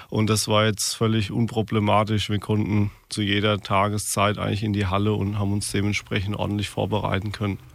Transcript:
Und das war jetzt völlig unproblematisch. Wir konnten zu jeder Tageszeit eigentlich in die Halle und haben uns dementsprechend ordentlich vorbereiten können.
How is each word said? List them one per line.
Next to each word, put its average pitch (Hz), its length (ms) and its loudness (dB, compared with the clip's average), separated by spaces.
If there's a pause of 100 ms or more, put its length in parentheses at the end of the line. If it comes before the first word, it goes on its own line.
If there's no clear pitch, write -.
Und 107 200 2
das 110 180 0
war 107 180 4
jetzt - 280 0
völlig 110 380 0
unproblematisch. 107 1000 2
Wir 104 80 0
konnten 104 540 0 (180)
zu 107 140 -2
jeder 101 360 2
Tageszeit 104 800 0
eigentlich 101 240 -2
in 107 120 0
die 101 120 0
Halle 101 280 0
und 104 260 -2
haben 101 120 0
uns 101 200 -2
dementsprechend 101 640 -2
ordentlich 101 340 -2
vorbereiten 101 600 -2
können. 101 260 -2 (180)